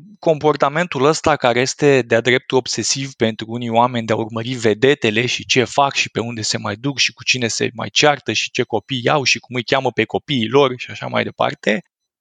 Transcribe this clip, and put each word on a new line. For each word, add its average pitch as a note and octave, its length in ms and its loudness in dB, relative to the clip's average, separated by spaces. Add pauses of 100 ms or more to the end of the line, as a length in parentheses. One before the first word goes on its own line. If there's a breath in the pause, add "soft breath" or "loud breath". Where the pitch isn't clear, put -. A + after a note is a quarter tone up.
(180)
comportamentul D3 840 0
ăsta D3+ 320 2
care A#2+ 240 2
este C3+ 420 4
de-a A#2 180 2
dreptul B2 380 0
obsesiv C3+ 540 -4
pentru A2 360 -2
unii A#2+ 200 -8
oameni A#2 380 0
de A2 60 -2
a A2 40 2
urmări A2+ 380 -6
vedetele A#2 720 2
și - 200 -6
ce B2 180 2
fac C#3 300 0
și - 160 -4
pe C#3+ 100 -4
unde A#2 220 -6
se A2+ 160 -4
mai G#2+ 180 -6
duc B2+ 220 -6
și - 140 0
cu - 120 -20
cine B2 240 -2
se A2+ 260 -2
mai A2 160 -8
ceartă D3 420 2
și - 180 -4
ce - 120 -2
copii A#2 460 -4
au C#3+ 140 2
și A#2 160 0
cum - 160 -14
îi B2 100 -4
cheamă C3+ 280 2
pe A2+ 120 0
copiii A#2 440 -2
lor C3 280 4
și - 140 -14
așa A#2+ 160 -12
mai A#2 180 -2
departe, - 580 -2 (380)